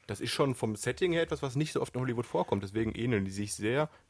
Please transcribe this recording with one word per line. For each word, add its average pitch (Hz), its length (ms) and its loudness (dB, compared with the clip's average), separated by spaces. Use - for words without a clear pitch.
Das 104 140 -6
ist 120 120 -4
schon 139 220 2
vom 110 220 -2
Setting 170 380 0
her 165 80 4
etwas, 160 200 -2
was 127 140 -2
nicht 151 160 0
so - 100 0
oft 135 140 -2
in 123 60 0
Hollywood 120 240 -2
vorkommt. 160 360 0
Deswegen 107 320 0
ähneln 113 300 2
die 95 80 -2
sich 101 240 -4
sehr. 127 340 2